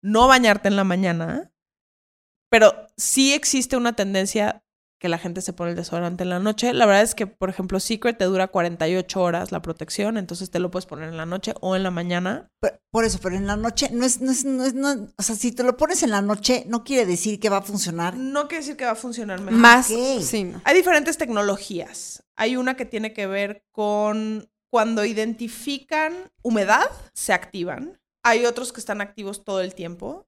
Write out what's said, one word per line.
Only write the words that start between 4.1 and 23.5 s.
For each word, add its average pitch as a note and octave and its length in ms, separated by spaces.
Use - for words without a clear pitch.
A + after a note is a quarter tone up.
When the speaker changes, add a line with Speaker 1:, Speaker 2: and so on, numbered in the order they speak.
Speaker 1:
que F3+ 100
la E3 80
gente F3 240
se F#3 120
pone F3 180
el F3 40
desodorante F3 480
en F3+ 60
la F3+ 100
noche. G#3+ 340
La A#3+ 120
verdad G3+ 160
es A3 140
que, A3 100
por F#3+ 240
ejemplo, F#3 300
Secret A3+ 400
te F#3+ 60
dura F#3+ 240
cuarenta E3+ 380
y F3 80
ocho F#3 280
horas F3 280
la F3 120
protección, G3+ 540
entonces F3+ 340
te F3 80
lo F3+ 100
puedes F3+ 160
poner D#3 240
en E3 80
la D#3+ 80
noche F#3 340
o F#3 160
en F#3 60
la F#3+ 80
mañana. F3 720
Speaker 2:
Pe-, - 200
por A3+ 120
eso, G#3+ 180
pero F#3 140
en G3 120
la G#3 80
noche A3+ 360
no A#3+ 140
es, A#3 160
no C4 100
es, B3+ 140
no C4 180
es, C4 120
no, C4+ 320
o G3+ 60
sea, A3+ 120
si A#3 180
te B3 100
lo B3 120
pones E4 280
en B3 80
la G3+ 100
noche, G#3 460
no A#3 160
quiere B3 240
decir G3+ 320
que G#3+ 100
va G3 80
a G3 60
funcionar. F3 520
Speaker 1:
No C#4 320
quiere D#4+ 160
decir C#4+ 140
que C4 80
va A#3 60
a A3 40
funcionar A3 460
mejor. A3+ 180
Speaker 3:
Más, A#3+ 300
Speaker 2:
Ok. B3 320
Speaker 3:
sí, G#3 220
no. F3 220
Speaker 1:
Hay C#4+ 100
diferentes D#4+ 420
tecnologías. G3+ 1040
Hay A3+ 200
una B3+ 200
que C4 100
tiene A3 260
que G#3+ 140
ver G3+ 460